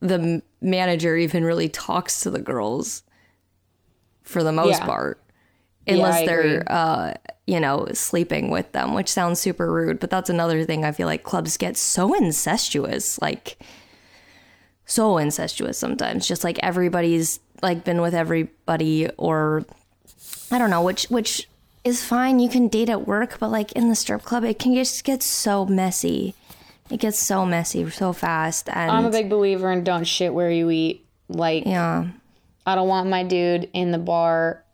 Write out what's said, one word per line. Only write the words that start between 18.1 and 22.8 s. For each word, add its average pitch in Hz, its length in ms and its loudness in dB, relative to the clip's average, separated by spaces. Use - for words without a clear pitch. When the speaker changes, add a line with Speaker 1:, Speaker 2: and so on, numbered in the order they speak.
Speaker 1:
everybody, 160 1000 0
or 156 480 0
I 247 80 2
don't 226 120 2
know, 170 120 2
which, 185 220 0
which - 440 -2
is 240 200 0
fine. 254 360 2
You 247 80 4
can 247 200 4
date 220 200 2